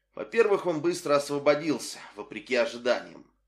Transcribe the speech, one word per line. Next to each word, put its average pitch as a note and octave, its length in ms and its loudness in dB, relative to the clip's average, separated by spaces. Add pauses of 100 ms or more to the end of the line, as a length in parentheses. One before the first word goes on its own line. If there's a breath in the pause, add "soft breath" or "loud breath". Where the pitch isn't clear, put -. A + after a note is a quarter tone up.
(160)
Во-первых, G#3 500 2
он E3 160 -2
быстро D#3 340 0
освободился, C#3+ 840 0 (160 loud breath)
вопреки G#2 400 -6
ожиданиям. A#2+ 760 -2 (160)